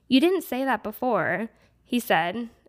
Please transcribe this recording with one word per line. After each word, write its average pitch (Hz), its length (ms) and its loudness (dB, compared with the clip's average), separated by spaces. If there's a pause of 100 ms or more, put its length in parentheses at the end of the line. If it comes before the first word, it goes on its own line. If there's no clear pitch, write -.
"You 262 140 4
didn't 349 220 2
say 254 200 -4
that 254 200 0
before," 208 680 -2 (340)
he 247 160 -2
said, 202 500 0 (200)